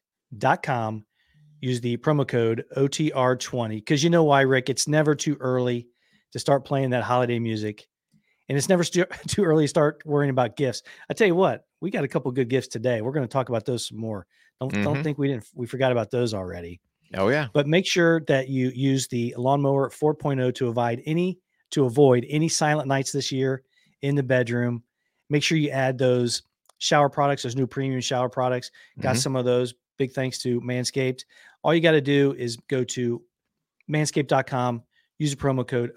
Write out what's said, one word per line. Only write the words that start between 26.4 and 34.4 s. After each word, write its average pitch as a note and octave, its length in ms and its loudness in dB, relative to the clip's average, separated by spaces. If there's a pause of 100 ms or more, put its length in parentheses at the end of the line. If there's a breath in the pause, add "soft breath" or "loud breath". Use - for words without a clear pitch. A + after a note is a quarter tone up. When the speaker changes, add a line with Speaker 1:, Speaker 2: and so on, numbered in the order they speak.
Speaker 1:
shower D3 320 2
products, C#3+ 340 0
those A#2+ 120 -6
new C3+ 120 0
premium C3+ 340 -4
shower B2+ 280 -2
products. B2+ 400 -2 (300 soft breath)
Got C3 140 0
Speaker 2:
Mm-hmm. A#2 60 0
Speaker 1:
some C3+ 160 -2
of B2+ 100 -2
those. B2 280 0 (240)
Big C3 140 -2
thanks C3 280 -4
to A#2+ 220 -2
Manscaped. B2+ 640 -4 (400 soft breath)
All D3+ 100 2
you E3+ 80 2
gotta D#3+ 200 4
do C#3 360 2
is A#2+ 200 -6 (100)
go C3 160 -2
to A#2+ 400 -4 (640)
manscaped D3+ 380 0
dot C3+ 180 2